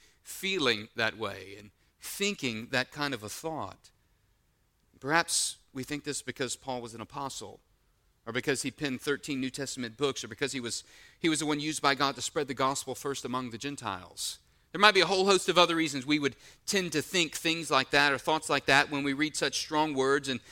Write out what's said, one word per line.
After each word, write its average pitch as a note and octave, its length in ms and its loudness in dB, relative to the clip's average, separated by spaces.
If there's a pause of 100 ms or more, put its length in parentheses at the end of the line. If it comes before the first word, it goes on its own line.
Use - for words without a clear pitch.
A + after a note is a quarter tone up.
(220)
feeling C3 760 -2
that A2 220 0
way G2 400 -8
and G#2 120 -20 (300)
thinking B2 720 -4
that B2+ 220 0
kind C#3+ 200 -4
of A2+ 100 -8
a G#2+ 60 -10
thought. C3+ 600 -8 (1080)
Perhaps - 580 0 (160)
we C3+ 100 -8
think C#3+ 220 -8
this C#3+ 160 -6
because B2+ 360 -6
Paul B2+ 260 -8
was A#2 100 -12
an A2+ 80 -14
apostle, B2+ 580 -10 (680)
or A2+ 80 -8
because B2+ 260 0
he C#3 100 -2
penned C3 300 -6
thirteen C#3+ 400 -4
New C3 80 -2
Testament B2 480 -8
books, C#3 260 -2
or A#2+ 60 -10
because B2+ 240 -4
he C3+ 80 -4
was, A#2 240 -6 (340)
he E3 120 2
was D#3 80 2
the D3+ 80 -2
one D3+ 120 0
used D3+ 220 -4
by C#3 140 4
God C#3 220 0
to - 40 -10
spread C#3+ 280 -4
the C#3 40 -6
gospel C3+ 420 -2
first C#3 300 -6
among B2+ 240 -4
the A2+ 80 -10
Gentiles. G#2+ 840 -8 (320)
There E3+ 80 -6
might G#3 120 10
be F#3+ 80 6
a E3 60 6
whole F#3+ 180 4
host G3 240 6
of E3+ 80 4
other E3+ 180 8
reasons C#3+ 300 0
we D3+ 140 2
would C#3 180 0 (300)
tend F#3 260 0
to D3+ 80 2
think E3 340 0
things E3 360 -2
like C3 220 4
that C#3+ 200 6
or C3 60 0
thoughts D#3 320 0
like C#3+ 160 2
that C#3 240 6
when C#3+ 120 -2
we C#3 120 0
read D3+ 220 -2
such D3 220 -2
strong D#3 360 0
words C3+ 340 2
and C3 100 -2 (140)